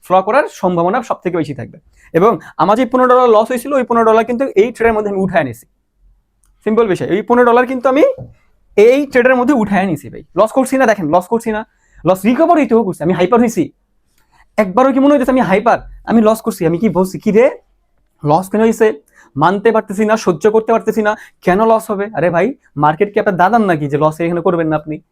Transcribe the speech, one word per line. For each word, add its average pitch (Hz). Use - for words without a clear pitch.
ফ্লো 185
করার 247
সম্ভাবনা 180
সব -
থেকে 180
বেশি 143
থাকবে। 117
এবং 214
আমার 185
যে 262
পনেরো 254
ডলার 254
লস 220
হয়েছিল, 254
ওই 247
পনেরো 233
ডলার 226
কিন্তু 247
এই 233
ট্রেডের 226
মধ্যে 208
আমি 190
উঠায় 185
নিছি, 113
সিম্পল 220
বিষয়। 131
ওই 202
পনেরো 240
ডলার 247
কিন্তু 262
আমি 285
এই 240
ট্রেডের 254
মধ্যে 254
উঠায় 196
নিছি 147
ভাই, -
লস 220
করছি 262
না, 262
দেখেন 202
লস 185
করছি 226
না, 214
লস 185
রিকভার 320
হইতেও 226
করছি, 175
আমি 185
হাইপার 180
হইছি। 214
একবারও 214
কি 269
মনে 285
হইতেছে 262
আমি 262
হাইপার, 208
আমি 226
লস 220
করছি? 226
আমি 170
কি 226
বলছি, 185
কি 214
রে 240
লস 180
কেন 214
হইছে, 220
মানতে 202
পারতেছি 214
না, 220
সহ্য 170
করতে 220
পারতেছি 226
না, 208
কেন 185
লস 220
হবে? 202
আরে 156
ভাই, 175
মার্কেট 156
কি -
আপনার 202
দাদার 214
নাকি 151
যে 151
লস 156
এখানে 170
করবেন 170
না 156
আপনি? 156